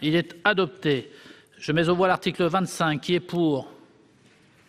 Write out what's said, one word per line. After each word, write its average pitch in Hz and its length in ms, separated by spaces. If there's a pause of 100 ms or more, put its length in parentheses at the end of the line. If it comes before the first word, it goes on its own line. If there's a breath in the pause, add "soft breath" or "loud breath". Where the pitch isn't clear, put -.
Il 156 120
est 170 280
adopté. 156 680 (480 loud breath)
Je - 140
mets 160 180
aux 180 60
voix 185 120
l'article 180 380
vingt-cinq. 165 560
Qui 175 140
est 175 40
pour ? 165 520 (960 soft breath)